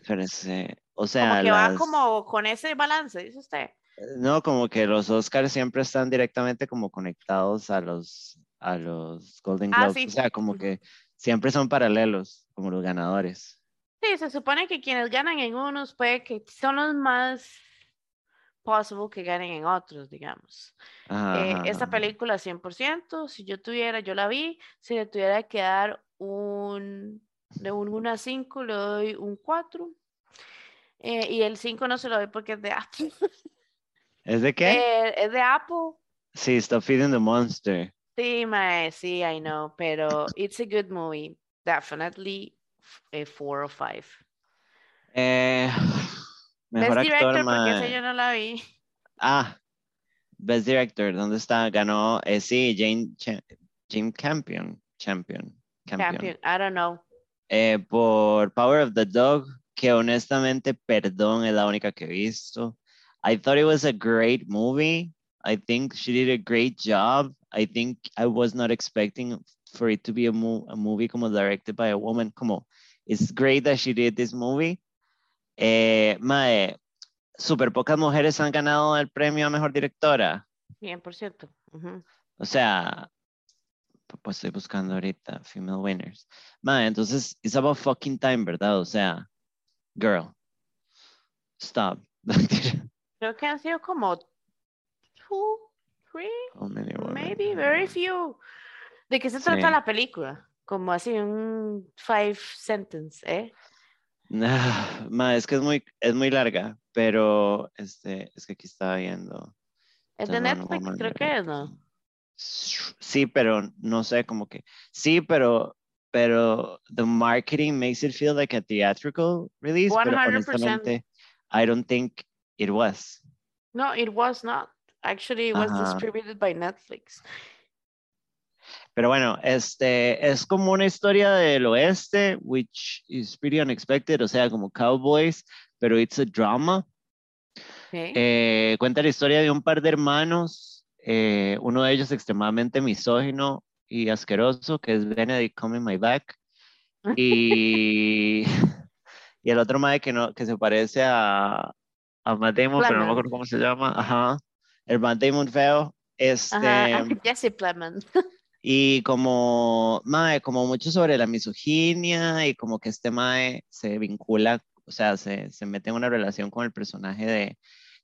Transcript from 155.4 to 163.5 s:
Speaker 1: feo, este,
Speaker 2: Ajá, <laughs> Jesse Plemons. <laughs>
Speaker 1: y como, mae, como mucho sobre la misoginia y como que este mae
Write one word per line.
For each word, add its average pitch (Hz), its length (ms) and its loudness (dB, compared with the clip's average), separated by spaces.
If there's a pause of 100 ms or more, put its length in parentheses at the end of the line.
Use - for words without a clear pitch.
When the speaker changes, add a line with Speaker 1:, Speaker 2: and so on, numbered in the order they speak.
Speaker 1:
feo, 143 480 4 (220)
este, 131 400 2 (360)
Speaker 2:
Ajá, 113 120 0
<laughs> - 180 -4
Jesse 240 280 0
Plemons. 175 540 -6
<laughs> - 340 -2 (220)
Speaker 1:
y 135 420 4
como, 120 1000 4
mae, 151 380 2
como 127 260 0
mucho 131 240 -2
sobre 160 260 4
la 117 80 4
misoginia 160 1200 0
y 135 100 2
como 113 220 -6
que 113 120 -6
este 117 200 -6
mae 127 600 0